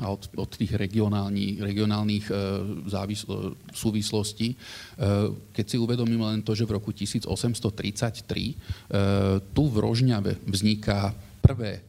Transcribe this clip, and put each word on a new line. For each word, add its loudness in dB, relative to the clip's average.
a -2
od, -8
od -6
tých -2
regionálni-, 0
regionálnych, 0
e, -2
závis-, -4
e, -6
súvislostí. -2
E, -8
keď 0
si -4
uvedomím 2
len 0
to, 0
že 0
v 0
roku -4
tisíc -2
osemsto 0
tridsaťtri, -4
e, -10
tu 0
v 2
Rožňave 4
vzniká 2
prvé 4